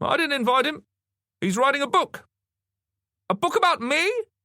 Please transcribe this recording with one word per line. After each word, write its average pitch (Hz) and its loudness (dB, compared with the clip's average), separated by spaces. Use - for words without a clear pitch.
I 262 0
didn't 320 0
invite 254 2
him. 302 -6
He's 185 -2
writing 277 2
a 277 0
book. 302 -2
A 190 0
book 330 -2
about 349 2
me? 302 0